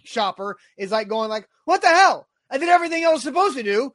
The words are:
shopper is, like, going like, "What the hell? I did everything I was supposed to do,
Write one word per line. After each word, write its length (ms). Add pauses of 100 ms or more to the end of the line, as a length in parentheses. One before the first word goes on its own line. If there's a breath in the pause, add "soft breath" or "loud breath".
shopper 520 (220 soft breath)
is, 140
like, 160
going 200
like, 200 (160)
"What 180
the 60
hell? 400 (220)
I 80
did 100
everything 360
I 80
was 100
supposed 340
to 60
do, 320